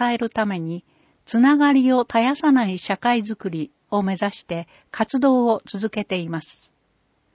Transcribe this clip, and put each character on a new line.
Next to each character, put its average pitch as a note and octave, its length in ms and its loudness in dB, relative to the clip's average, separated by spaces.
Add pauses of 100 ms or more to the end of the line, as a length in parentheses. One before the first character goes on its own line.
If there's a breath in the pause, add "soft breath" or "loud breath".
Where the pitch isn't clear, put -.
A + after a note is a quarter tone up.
え A#3+ 160 0
る A3+ 120 -4
た A3 160 -2
め G3 120 -4
に、 E3+ 260 -8 (400)
つ - 140 -2
な C#4 200 6
が C#4+ 140 4
り C4 200 4
を B3 120 2
絶 - 160 -2
や C4 140 2
さ D4+ 160 0
な B3 180 4
い F#3 100 -4
社 - 180 -4
会 A#3+ 240 0
づ G#3+ 160 -6
く F#3+ 140 -8
り D#3 200 -6 (200)
を G#3 120 0
目 F#3+ 120 -2
指 G3+ 180 -4
し - 140 -16
て E3+ 200 -8 (240 soft breath)
活 B3 300 -4
動 B3+ 260 4
を A3+ 200 2
続 G#3 240 -6
け G#3 140 -6
て F#3 120 -4
い E3+ 120 -6
ま D#3+ 120 -6
す。 - 320 -18 (640)